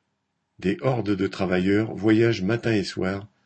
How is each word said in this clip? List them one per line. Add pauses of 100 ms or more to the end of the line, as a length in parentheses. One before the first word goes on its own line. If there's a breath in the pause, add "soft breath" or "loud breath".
(600)
Des
hordes
de
travailleurs
voyagent
matin
et
soir, (200)